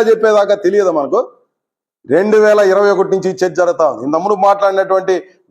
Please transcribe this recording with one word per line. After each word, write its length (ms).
చెప్పేదాకా 460
తెలియదా 320
మనకు? 220
రెండు 300
వేల 160
ఇరవై 220
ఒకటి 200
నుంచి 180
ఈ 100
చర్చ 180
జరుగుతా 320
ఉంది. 160
ఇంతకుముందు 280
మాట్లాడినటువంటి 680